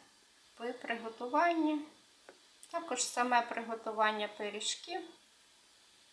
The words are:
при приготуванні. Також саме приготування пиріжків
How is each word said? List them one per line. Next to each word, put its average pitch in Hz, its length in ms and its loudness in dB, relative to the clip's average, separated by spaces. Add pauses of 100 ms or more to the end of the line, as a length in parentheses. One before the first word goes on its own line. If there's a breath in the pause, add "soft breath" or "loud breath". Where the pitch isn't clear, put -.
(560)
при 240 180 -6
приготуванні. 294 1080 2 (920)
Також 330 320 -2
саме 240 380 4
приготування 220 960 0
пиріжків 214 640 -4 (1120)